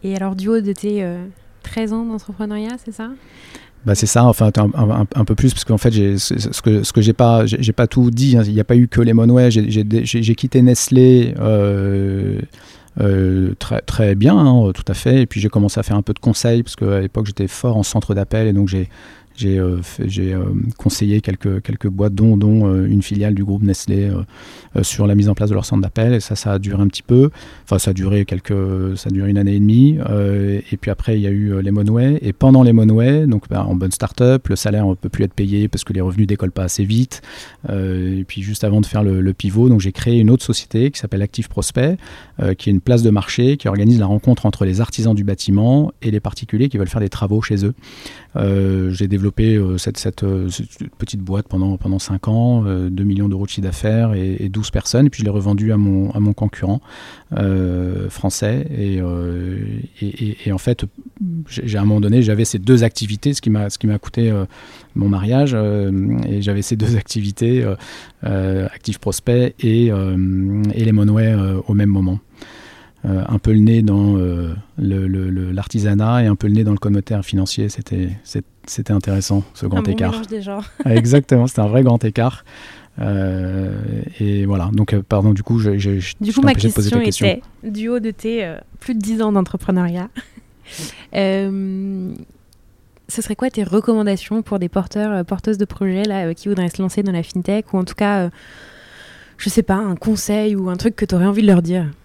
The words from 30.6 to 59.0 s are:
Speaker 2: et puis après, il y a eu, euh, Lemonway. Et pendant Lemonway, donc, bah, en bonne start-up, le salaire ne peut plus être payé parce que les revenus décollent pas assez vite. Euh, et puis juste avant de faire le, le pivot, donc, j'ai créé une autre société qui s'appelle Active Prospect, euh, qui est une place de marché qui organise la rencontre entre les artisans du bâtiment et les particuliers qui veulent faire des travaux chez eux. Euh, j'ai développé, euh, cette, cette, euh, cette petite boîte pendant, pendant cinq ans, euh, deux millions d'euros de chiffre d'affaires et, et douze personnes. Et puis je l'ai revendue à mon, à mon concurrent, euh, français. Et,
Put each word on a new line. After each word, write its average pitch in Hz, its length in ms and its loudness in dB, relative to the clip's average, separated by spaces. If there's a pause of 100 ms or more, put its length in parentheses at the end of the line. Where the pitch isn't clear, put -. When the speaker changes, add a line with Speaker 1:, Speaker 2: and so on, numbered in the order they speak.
Speaker 2:
et 107 40 -4
puis - 140 -6
après, 110 260 -2
il 104 60 0
y 101 60 -2
a - 20 0
eu, 101 220 0
euh, 98 100 -2
Lemonway. 107 580 2
Et 101 120 -4
pendant 131 320 6
Lemonway, 117 640 4
donc, 107 200 0
bah, 98 160 -2
en 98 120 -2
bonne 92 160 -2
start-up, 123 560 0
le 98 80 0
salaire 104 320 0
ne 92 60 2
peut - 140 -8
plus - 140 -4
être 95 120 -2
payé 101 340 0
parce - 160 -6
que - 80 -8
les 95 80 -2
revenus 95 260 0
décollent 95 240 -2
pas 95 140 -4
assez 95 200 -2
vite. 113 380 -2 (480)
Euh, 95 480 -2
et 92 60 -4
puis - 180 -12
juste 104 220 -6
avant 104 160 4
de 104 60 2
faire 107 180 -2
le, 95 160 2
le 95 140 0
pivot, 107 340 2
donc, 113 120 6
j'ai 95 120 -2
créé 120 260 0
une 110 120 6
autre 127 140 4
société 120 460 -2
qui - 80 -12
s'appelle 101 240 -4
Active 104 260 -6
Prospect, 135 480 -2 (460)
euh, 98 120 0
qui - 160 -4
est - 20 4
une 95 80 4
place 120 240 2
de 113 60 6
marché 120 460 0
qui 143 120 -4
organise 104 320 4
la 101 60 0
rencontre 104 400 2
entre 101 180 0
les 95 160 0
artisans 113 340 0
du 104 80 0
bâtiment 107 720 2 (100)
et 113 80 -2
les 104 100 0
particuliers 110 480 -2
qui 135 80 -4
veulent 98 120 -2
faire 113 120 -4
des 101 80 0
travaux 104 320 -2
chez 101 240 -2
eux. 107 100 0 (600)
Euh, 95 540 0
j'ai 92 180 -2
développé, 101 480 2
euh, 92 220 0
cette, 104 180 -6
cette, - 260 -6
euh, 95 280 -2
cette - 460 -10
petite 107 240 -8
boîte 95 280 -4
pendant, 95 300 -2
pendant 95 200 -2
cinq 95 300 -4
ans, 117 380 2
euh, 92 240 -2
deux 92 140 -2
millions 101 240 0
d'euros 98 180 -4
de - 40 -8
chiffre 95 160 -6
d'affaires 110 460 0
et, 95 260 -2
et 101 100 -4
douze 104 220 -6
personnes. - 360 0
Et 139 40 4
puis - 100 -12
je 113 40 -2
l'ai 104 60 0
revendue 104 420 0
à 107 40 2
mon, 98 360 2
à 107 80 -2
mon 104 140 2
concurrent, 101 460 -4 (560)
euh, 95 760 -2
français. 107 600 -4
Et, 101 300 -4